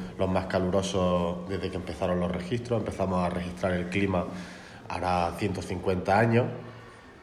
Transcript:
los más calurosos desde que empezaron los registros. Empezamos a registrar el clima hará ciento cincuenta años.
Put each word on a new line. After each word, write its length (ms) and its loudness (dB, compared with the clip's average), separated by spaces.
los 100 0
más 200 0
calurosos 1000 2
desde 220 -4
que 60 -8
empezaron 440 -2
los 120 0
registros. 480 -2
Empezamos 440 0
a 60 2
registrar 440 -2
el 160 -2
clima 360 2
hará 480 2
ciento 240 0
cincuenta 560 2
años. 300 6